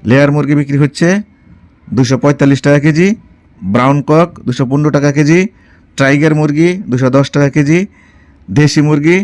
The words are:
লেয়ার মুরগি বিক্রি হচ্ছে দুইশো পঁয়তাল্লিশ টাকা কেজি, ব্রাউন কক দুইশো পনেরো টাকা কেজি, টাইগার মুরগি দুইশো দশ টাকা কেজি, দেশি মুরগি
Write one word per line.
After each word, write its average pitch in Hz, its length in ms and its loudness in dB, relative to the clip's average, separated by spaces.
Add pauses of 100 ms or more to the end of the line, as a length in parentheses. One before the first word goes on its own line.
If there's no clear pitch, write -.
লেয়ার 139 260 4
মুরগি 147 240 -2
বিক্রি 143 240 -4
হচ্ছে 151 240 -2 (880)
দুইশো 127 280 0
পঁয়তাল্লিশ 139 420 2
টাকা 143 200 2
কেজি, 160 220 2 (640)
ব্রাউন 131 240 2 (120)
কক 160 200 2 (160)
দুইশো 123 240 -4
পনেরো 151 280 0
টাকা 143 200 0
কেজি, 156 220 2 (580)
টাইগার 143 420 2
মুরগি 151 300 0 (200)
দুইশো 127 180 -2 (100)
দশ 139 180 2
টাকা 143 200 0
কেজি, 151 240 0 (800)
দেশি 151 280 2
মুরগি 156 360 0